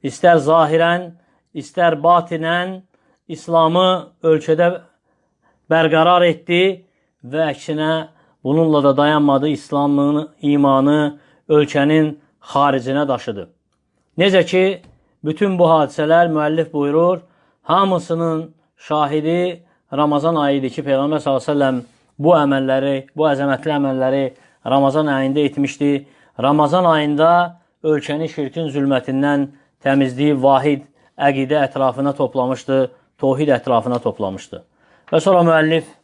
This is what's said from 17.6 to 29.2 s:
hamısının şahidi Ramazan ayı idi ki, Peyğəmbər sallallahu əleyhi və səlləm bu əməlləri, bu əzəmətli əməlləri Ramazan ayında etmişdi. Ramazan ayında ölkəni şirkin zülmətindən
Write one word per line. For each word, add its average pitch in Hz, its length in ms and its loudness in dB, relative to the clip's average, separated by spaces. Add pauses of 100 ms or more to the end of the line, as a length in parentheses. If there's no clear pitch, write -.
hamısının 165 920 -2 (240)
şahidi 156 840 -2 (300)
Ramazan 147 420 0
ayı 143 240 0
idi 131 100 -4
ki, 147 140 -10
Peyğəmbər 139 360 -2
sallallahu 135 240 -2
əleyhi - 60 -6
və 147 40 -2
səlləm 131 320 0 (340)
bu 160 180 4
əməlləri, 135 600 0 (200)
bu 156 100 0
əzəmətli 139 540 -2
əməlləri 135 440 -2 (400)
Ramazan 139 420 0
ayında 135 320 -2
etmişdi. 143 680 -2 (320)
Ramazan 151 460 2
ayında 165 720 2 (240)
ölkəni 156 460 -4
şirkin 151 440 -8
zülmətindən 139 720 -2 (360)